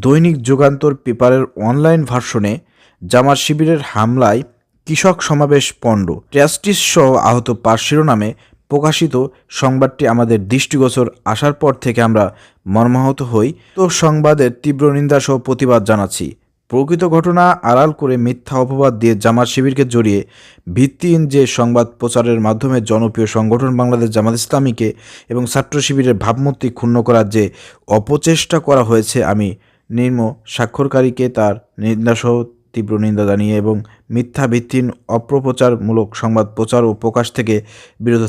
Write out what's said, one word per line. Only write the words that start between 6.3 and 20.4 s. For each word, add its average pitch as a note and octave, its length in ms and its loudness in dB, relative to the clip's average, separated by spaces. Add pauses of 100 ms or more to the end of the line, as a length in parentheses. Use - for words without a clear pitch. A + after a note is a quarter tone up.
ট্রাস্টিস D#3 460 0 (140)
সহ D3 160 4 (200)
আহত A#2+ 200 0 (160)
পাঁচ A2+ 220 2
শিরোনামে C#3 420 0 (420)
প্রকাশিত D3 440 0 (460)
সংবাদটি C3 460 0
আমাদের A2+ 320 2 (140)
দৃষ্টিগোচর C3 540 0 (260)
আসার C#3+ 220 -2
পর C#3+ 200 0
থেকে A#2+ 280 -2
আমরা A2+ 220 2 (420)
মর্মাহত B2 560 0
হই। A#2 260 0 (260)
তো F#3+ 80 0 (200)
সংবাদের D3+ 480 2 (120)
তীব্র C#3+ 220 -2 (120)
নিন্দা C#3+ 240 2
সহ C3+ 180 -2
প্রতিবাদ B2 460 2
জানাচ্ছি। G2 420 -2 (440)
প্রকৃত C#3+ 340 0
ঘটনা F3 400 2 (260)
আড়াল C#3 220 4
করে C3 240 -2
মিথ্যা B2 420 -4
অপবাদ C3+ 400 0
দিয়ে A2+ 160 2
জামাত A#2 340 0
শিবিরকে C3+ 360 0
জড়িয়ে A2 360 0 (460)